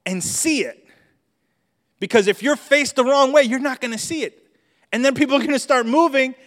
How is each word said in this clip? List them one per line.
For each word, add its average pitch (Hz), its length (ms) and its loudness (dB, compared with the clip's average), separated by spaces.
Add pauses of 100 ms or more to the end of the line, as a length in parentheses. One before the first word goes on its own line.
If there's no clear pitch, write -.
and 180 180 -6
see 302 380 -2
it. 120 240 -10 (1120)
Because 202 280 0
if 196 160 -2
you're 285 120 0
faced - 420 -2
the 254 80 2
wrong 277 260 2
way, 285 120 6
you're 254 160 -2
not 262 200 -6
gonna 226 180 -8
see 311 260 -8
it. - 240 -12 (440)
And 240 140 0
then 269 100 2
people 277 200 2
are 277 40 4
gonna 269 200 -2
start 254 260 0
moving 269 500 2 (120)